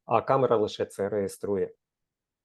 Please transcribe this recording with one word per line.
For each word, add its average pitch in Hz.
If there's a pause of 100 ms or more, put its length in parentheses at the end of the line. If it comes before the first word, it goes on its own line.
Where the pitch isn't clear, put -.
А 113
камера 127
лише 104
це 101
реєструє. 98 (720)